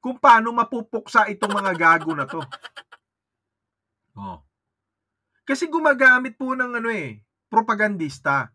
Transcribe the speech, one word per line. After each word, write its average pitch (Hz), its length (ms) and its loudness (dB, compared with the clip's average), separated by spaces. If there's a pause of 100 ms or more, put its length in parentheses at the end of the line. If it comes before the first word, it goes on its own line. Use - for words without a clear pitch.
kung 254 160 -8
paano 233 320 6
mapupuksa 226 800 -2
itong 202 240 -4
mga 196 240 -2
gago 165 320 2
na 139 160 -4
to. 160 160 -8 (1800)
Oh. 95 240 -14 (1040)
Kasi 294 240 -4
gumagamit 269 640 2
po 262 160 -6
ng 247 320 -4
ano 233 80 -4
eh, 127 320 -8 (240)
propagandista. 202 1080 -2